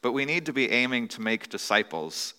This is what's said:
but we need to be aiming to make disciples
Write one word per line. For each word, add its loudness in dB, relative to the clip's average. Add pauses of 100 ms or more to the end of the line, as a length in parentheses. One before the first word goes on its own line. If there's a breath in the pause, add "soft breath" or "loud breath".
but 0
we 0
need -2
to -4
be 2
aiming 2
to -10
make -2
disciples 0